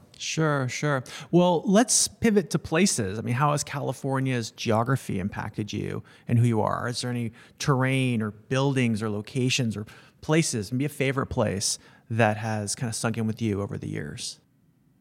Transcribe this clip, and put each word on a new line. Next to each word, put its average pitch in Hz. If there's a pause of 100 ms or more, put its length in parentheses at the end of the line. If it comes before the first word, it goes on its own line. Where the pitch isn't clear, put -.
(200)
Sure, 147
sure. 139 (260)
Well, 175
let's 220
pivot 202
to -
places. 120
I -
mean, 117
how 147
has 147
California's 131
geography 117
impacted 104
you 98 (240)
and 117
who 117
you 113
are? 104
Is 120
there 123
any 117 (260)
terrain 131
or 107
buildings 131
or 110
locations 117
or 107 (360)
places, 156
maybe 127
a 147
favorite 135
place 107 (320)
that 110
has 107
kinda 120
sunk 113
in 110
with 110
you 98
over -
the -
years? - (600)